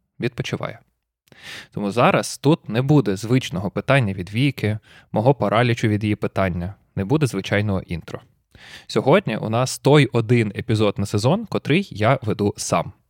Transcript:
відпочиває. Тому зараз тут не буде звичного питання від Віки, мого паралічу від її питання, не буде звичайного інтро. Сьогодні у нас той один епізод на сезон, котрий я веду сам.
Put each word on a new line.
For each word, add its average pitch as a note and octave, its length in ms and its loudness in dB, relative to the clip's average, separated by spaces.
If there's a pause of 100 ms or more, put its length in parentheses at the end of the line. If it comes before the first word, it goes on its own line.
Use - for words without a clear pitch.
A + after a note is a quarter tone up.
(200)
відпочиває. - 600 -6 (920)
Тому G2+ 180 -4
зараз B2+ 460 2
тут - 320 0
не A2+ 120 0
буде C3+ 340 2
звичного G2+ 560 -2
питання A2 420 0
від F#2+ 200 -8
Віки, A2 460 0 (320)
мого A2+ 220 2
паралічу A2+ 540 0
від G#2 160 0
її G#2 120 0
питання, F#2+ 580 -4 (220)
не G2 100 -2
буде C#3 220 0
звичайного G2+ 540 -2
інтро. - 400 -10 (680)
Сьогодні B2+ 500 2
у - 120 -6
нас A#2+ 300 -2
той C#3+ 340 4
один A#2 420 2
епізод G#2+ 420 0
на G2+ 80 -2
сезон, C#3 400 0
котрий - 460 -2
я G#2+ 300 2
веду G#2 360 -2
сам. - 340 -2 (180)